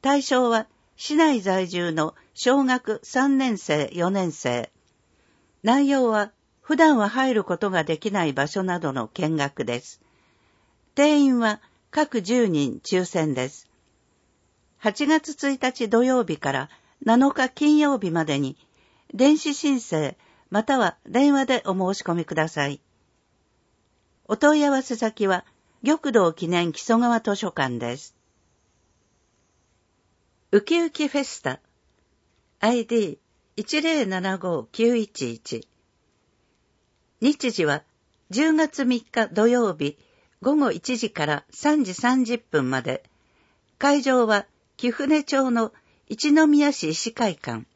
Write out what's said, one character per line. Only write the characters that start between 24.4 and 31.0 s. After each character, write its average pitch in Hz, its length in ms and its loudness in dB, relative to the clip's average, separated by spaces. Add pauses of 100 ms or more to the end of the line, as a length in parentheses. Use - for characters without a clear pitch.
い 294 60 2
合 285 60 2
わ 269 100 0
せ 254 160 -8
先 220 280 -2
は、 185 200 0 (380)
玉 294 280 0
堂 190 220 4
記 170 160 -8
念 175 240 0
木 - 80 -14
曽 226 180 0
川 240 220 0
図 202 160 -2
書 190 140 -6
館 127 280 -4
で 120 160 -6
す。 - 200 -20 (2250)
ウ 202 100 4
キ 330 200 0
ウ 330 100 -2
キ 302 160 -4